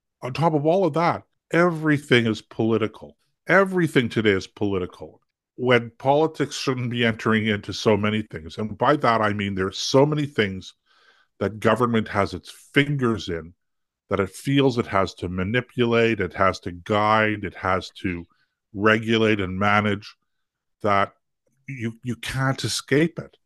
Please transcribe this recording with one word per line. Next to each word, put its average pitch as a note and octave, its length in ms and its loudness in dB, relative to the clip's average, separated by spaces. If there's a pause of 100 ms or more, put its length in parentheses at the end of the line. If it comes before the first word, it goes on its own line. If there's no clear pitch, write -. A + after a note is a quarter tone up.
(220)
On C3 120 -10
top D#3+ 200 0
of C#3+ 120 0
all D#3+ 200 2
of D3 80 0
that, D#3 300 0 (280)
everything D#3 760 2
is A2 160 -2
political. A2 760 -2 (300)
Everything E3+ 640 2
today G#2+ 220 2
is F#2+ 160 0
political, F2+ 720 -6 (340)
when A#2+ 420 2
politics D3+ 580 0
shouldn't B2+ 340 -4
be A#2+ 160 0
entering A2 420 0
into G#2 260 -2
so G#2+ 240 2
many G#2+ 260 -2
things. D#2+ 340 -14
And G#2 200 -8
by C#3 200 2
that, A#2 240 2
I G#2 120 0
mean G2+ 220 -4
there's F#2+ 220 -4
so C3+ 280 4
many D3+ 200 -2
things G2 480 -4 (640)
that G#2 200 -4
government A2+ 500 2
has G2 240 -2
its - 160 -12
fingers C3 800 -2
in E2 240 -8 (560)
that F#2+ 100 -2
it F#2+ 120 0
feels C3+ 460 0
it A#2 100 -2
has F#2+ 280 0
to - 140 -8
manipulate, A#2 880 0
it F2+ 140 -4
has F#2+ 280 0
to F#2 100 -10
guide, G#2+ 720 0
it F2+ 120 -8
has F#2 360 -4
to F2 360 -6 (460)
regulate A2 680 2
and F#2 200 -6
manage, G#2 560 0 (640)
that G2+ 320 0 (540)
you, A#2 360 -8
you A#2+ 120 -6
can't C3+ 480 -4
escape D3 560 0
it. - 260 -16